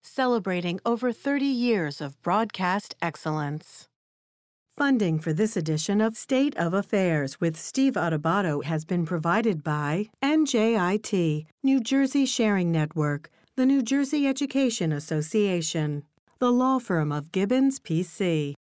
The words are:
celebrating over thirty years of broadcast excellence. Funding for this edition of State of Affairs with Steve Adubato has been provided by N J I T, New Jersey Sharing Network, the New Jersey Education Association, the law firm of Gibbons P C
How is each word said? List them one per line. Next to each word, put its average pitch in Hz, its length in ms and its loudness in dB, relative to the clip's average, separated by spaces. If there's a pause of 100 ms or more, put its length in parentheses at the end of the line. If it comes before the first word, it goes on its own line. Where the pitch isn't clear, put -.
celebrating 190 800 -2
over 233 280 0
thirty 277 320 -2
years 233 560 0
of 139 200 -10
broadcast 190 800 -2
excellence. 156 880 -6 (880)
Funding 220 420 2
for 160 140 -4
this 214 240 0
edition 160 460 0
of 226 160 0
State 277 400 0
of 170 160 0
Affairs 185 680 0
with 165 180 0
Steve 269 360 0
Adubato 160 720 0
has 160 180 -2
been 175 220 0
provided 175 580 0
by 151 460 -2 (120)
N 302 240 2
J 226 320 2
I 185 200 2
T, 160 500 0 (160)
New 269 160 4
Jersey 269 460 2
Sharing 202 440 2
Network, 151 600 0 (260)
the 254 100 2
New 277 160 4
Jersey 277 460 0
Education 269 640 0
Association, 156 1120 -2 (360)
the 247 120 2
law 254 280 2
firm 160 340 0
of 147 180 -8
Gibbons 262 480 2
P 170 240 -2
C 160 520 -2 (120)